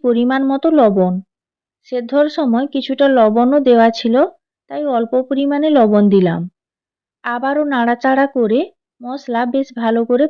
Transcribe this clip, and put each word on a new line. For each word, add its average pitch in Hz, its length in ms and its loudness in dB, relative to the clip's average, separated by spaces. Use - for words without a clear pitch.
পরিমাণ 247 400 0
মতো 269 280 -2
লবণ। 196 420 2
সেদ্ধর 254 420 -2
সময় 269 380 -2
কিছুটা 269 420 -2
লবণও 247 500 2
দেওয়া 233 320 4
ছিল, 226 240 -2
তাই 294 140 -8
অল্প 233 180 -4
পরিমাণে 285 460 -2
লবণ 214 400 4
দিলাম। 175 320 2
আবারও 269 420 -4
নাড়াচাড়া 262 600 0
করে 240 320 0
মশলা 240 440 -6
বেশ 269 300 -4
ভালো 226 300 -2
করে 247 240 0